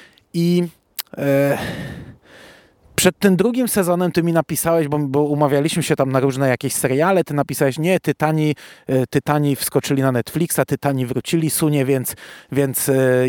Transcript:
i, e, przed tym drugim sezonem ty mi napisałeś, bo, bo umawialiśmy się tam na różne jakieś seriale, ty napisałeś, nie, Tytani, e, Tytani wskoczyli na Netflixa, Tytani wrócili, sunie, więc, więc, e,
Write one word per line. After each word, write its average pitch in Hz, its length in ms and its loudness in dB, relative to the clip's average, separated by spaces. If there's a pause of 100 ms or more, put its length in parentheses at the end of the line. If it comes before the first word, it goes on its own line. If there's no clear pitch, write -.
(340)
i, 175 340 2 (500)
e, 139 400 2 (1400)
przed - 240 0
tym 190 160 4
drugim 233 320 2
sezonem 180 440 0
ty 165 120 0
mi 170 100 0
napisałeś, 165 540 0
bo, 151 120 -2
bo 143 240 0
umawialiśmy 147 600 0
się 156 120 0
tam 135 160 0
na 131 80 2
różne 135 300 0
jakieś 127 240 -2
seriale, 160 500 0
ty 147 100 -6
napisałeś, 139 460 0
nie, 175 200 2
Tytani, 151 560 0 (320)
e, 131 200 0
Tytani 147 480 2
wskoczyli - 460 -2
na 135 100 2
Netflixa, 151 560 -2
Tytani 139 380 -2
wrócili, 143 440 -2
sunie, 147 360 0
więc, 131 300 -2 (360)
więc, 135 380 0
e, 139 40 2 (360)